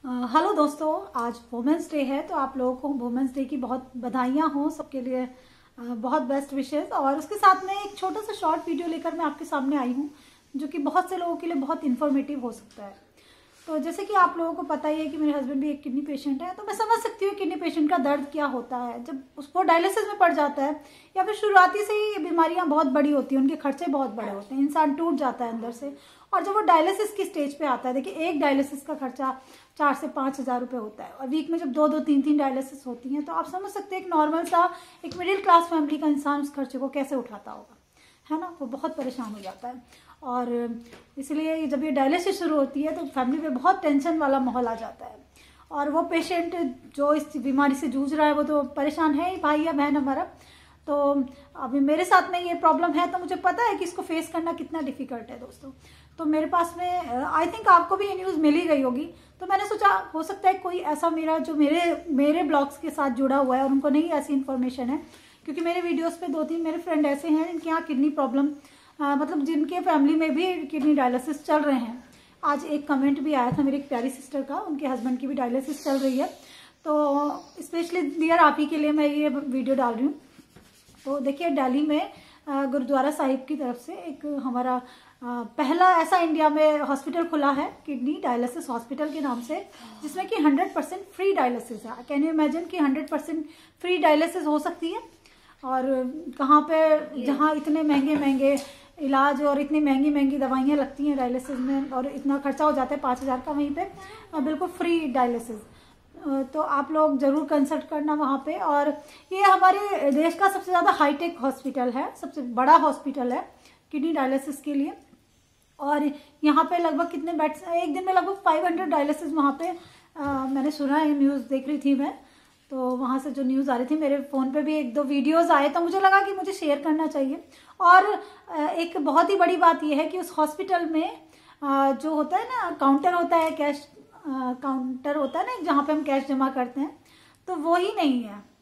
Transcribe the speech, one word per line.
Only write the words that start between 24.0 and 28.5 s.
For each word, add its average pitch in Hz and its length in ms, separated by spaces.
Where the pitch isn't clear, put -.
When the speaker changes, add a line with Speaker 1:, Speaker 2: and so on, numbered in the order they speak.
Speaker 1:
बड़े 208 200
होते 202 240
हैं, 277 80
इंसान 294 320
टूट 330 200
जाता 254 300
है 226 80
अंदर 233 180
से। - 500
और 370 120
जब 392 80
वो 427 80
dialysis 370 520
की 381 120
stage 285 340
पे 311 80
आता 254 220
है, 254 60
देखिए, 277 180
एक 311 280
dialysis 277 420